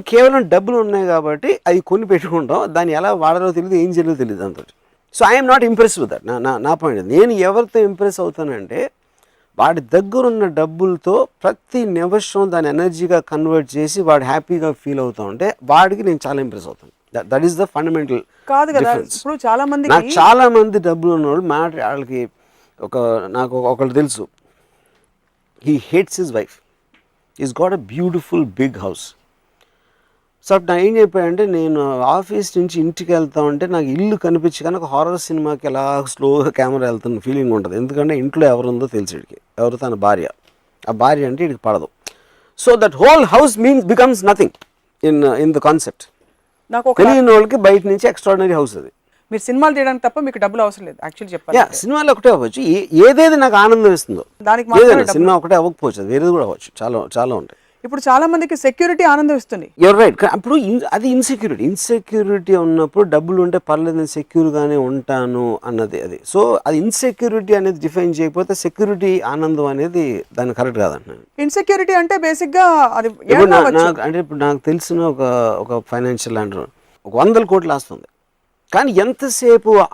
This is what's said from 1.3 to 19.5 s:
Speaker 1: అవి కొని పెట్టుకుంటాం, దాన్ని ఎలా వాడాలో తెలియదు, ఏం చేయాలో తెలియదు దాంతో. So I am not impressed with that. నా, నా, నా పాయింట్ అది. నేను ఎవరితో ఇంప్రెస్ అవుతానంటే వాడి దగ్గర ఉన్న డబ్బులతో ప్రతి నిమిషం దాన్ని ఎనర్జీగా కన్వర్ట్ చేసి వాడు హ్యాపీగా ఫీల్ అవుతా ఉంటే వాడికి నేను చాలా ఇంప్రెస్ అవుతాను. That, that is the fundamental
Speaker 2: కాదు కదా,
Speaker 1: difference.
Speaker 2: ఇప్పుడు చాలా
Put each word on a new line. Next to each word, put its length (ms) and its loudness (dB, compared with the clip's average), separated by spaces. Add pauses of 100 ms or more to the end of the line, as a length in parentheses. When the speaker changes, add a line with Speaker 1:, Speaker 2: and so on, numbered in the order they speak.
Speaker 1:
అవి 100 2 (100)
కొని 220 0
పెట్టుకుంటాం, 500 0 (140)
దాన్ని 240 -2
ఎలా 100 -2 (140)
వాడాలో 340 0
తెలియదు, 260 -2
ఏం 120 0
చేయాలో 260 0
తెలియదు 220 -6
దాంతో. 200 -10 (540)
So 40 -4 (100)
I 100 4
am 100 -4
not 160 6
impressed 340 2
with 120 -2
that. 160 -12
నా, 60 -6 (100)
నా, 60 0 (160)
నా 40 0 (100)
పాయింట్ 200 -2
అది. 160 -10
నేను 160 4 (160)
ఎవరితో 300 0 (100)
ఇంప్రెస్ 340 -4
అవుతానంటే 560 -8 (840)
వాడి 200 2 (140)
దగ్గర 360 0
ఉన్న 140 0 (140)
డబ్బులతో 560 -2 (280)
ప్రతి 380 -4 (160)
నిమిషం 560 -2
దాన్ని 220 -2
ఎనర్జీగా 440 0 (120)
కన్వర్ట్ 440 -2
చేసి 240 -4 (100)
వాడు 220 4
హ్యాపీగా 380 -4 (140)
ఫీల్ 220 -6
అవుతా 260 -8
ఉంటే 180 -4 (220)
వాడికి 380 4
నేను 180 -2
చాలా 180 -4
ఇంప్రెస్ 260 -14
అవుతాను. 220 -20 (220)
That, 180 -6
that 160 0
is 120 -2
the 140 0
fundamental 440 -4 (340)
Speaker 2:
కాదు 240 0
కదా, 60 4
Speaker 1:
difference. 360 -4
Speaker 2:
ఇప్పుడు 160 -8 (120)
చాలా 240 0